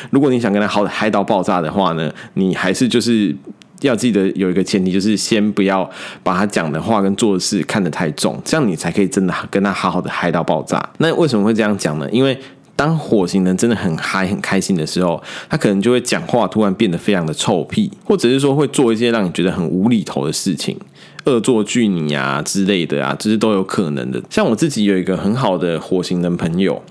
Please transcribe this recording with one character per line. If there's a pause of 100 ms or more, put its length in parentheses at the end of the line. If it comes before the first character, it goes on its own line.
(100)
如
果
你
想
跟
他
好，
嗨
到
爆
炸
的
话
呢， (220)
你
还
是
就
是 (500)
要
记
得
有
一
个
前
提，
就
是
先
不
要 (360)
把
他
讲
的
话
跟
做
的
事
看
得
太
重，
这
样
你
才
可
以
真
的 (200)
跟
他
好
好
的
嗨
到
爆
炸。
那
为
什
么
会
这
样
讲
呢？
因
为 (380)
当
火
型
人
真
的
很
嗨、
很
开
心
的
时
候， (260)
他
可
能
就
会
讲
话
突
然
变
得
非
常
的
臭
屁， (120)
或
者
是
说
会
做
一
些
让
你
觉
得
很
无
厘
头
的
事
情， (500)
恶
作
剧
你
啊
之
类
的
啊，
这
是
都
有
可
能
的。 (100)
像
我
自
己
有
一
个
很
好
的
火
型
人
朋
友，